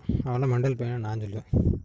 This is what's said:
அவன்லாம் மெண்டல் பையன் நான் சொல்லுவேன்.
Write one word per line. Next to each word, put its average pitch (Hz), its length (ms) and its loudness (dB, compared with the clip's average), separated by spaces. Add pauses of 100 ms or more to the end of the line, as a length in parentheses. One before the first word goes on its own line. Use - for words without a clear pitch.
(240)
அவன்லாம் 127 280 2
மெண்டல் 123 240 2
பையன் 123 240 -2
நான் 110 200 -4
சொல்லுவேன். - 540 0 (100)